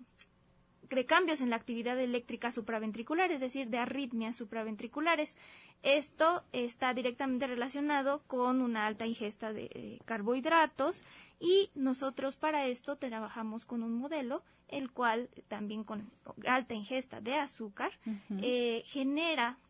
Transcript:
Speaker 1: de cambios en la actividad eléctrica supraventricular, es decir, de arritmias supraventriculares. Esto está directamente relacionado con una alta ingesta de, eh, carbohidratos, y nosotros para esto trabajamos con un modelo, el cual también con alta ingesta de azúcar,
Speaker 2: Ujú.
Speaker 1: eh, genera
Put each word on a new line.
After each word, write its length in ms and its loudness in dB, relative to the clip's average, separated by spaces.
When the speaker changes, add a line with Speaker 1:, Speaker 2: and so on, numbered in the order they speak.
Speaker 1:
de 180 0
cambios 340 6
en 100 0
la 60 2
actividad 420 -2
eléctrica 540 -2
supraventricular, 800 -2
es 80 -2
decir, 280 -4
de 100 0
arritmias 580 -2
supraventriculares. 1000 -2
Esto 720 4
está 420 -2
directamente 520 0
relacionado 800 0
con 340 2
una 260 2
alta 200 -2
ingesta 460 -4
de, 200 -6
eh, 320 -12
carbohidratos, 1000 2
y 340 6
nosotros 640 0
para 300 2
esto 300 -2
trabajamos 680 -6
con 180 -4
un 120 -2
modelo, 480 -2
el 240 -4
cual 380 2
también 360 -6
con 260 -8
alta 280 2
ingesta 480 -6
de 140 -2
azúcar, 560 -4
Speaker 2:
Ujú. 380 -6
Speaker 1:
eh, 440 0
genera 680 0